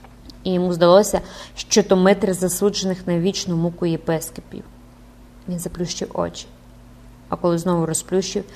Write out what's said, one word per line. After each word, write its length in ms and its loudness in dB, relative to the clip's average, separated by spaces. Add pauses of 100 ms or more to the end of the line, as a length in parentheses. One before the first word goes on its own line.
(440)
І 80 -2
йому 200 0
здалося, 480 6 (340)
що 280 2
то 140 4
митри 360 4
засуджених 760 -2
на 120 0
вічну 380 -2
муку 300 -2
єпископів. 800 -4 (840)
Він 100 -6
заплющив 560 -6
очі. 320 -6 (840)
А 80 -2
коли 220 0
знову 280 0
розплющив, 580 -4 (120)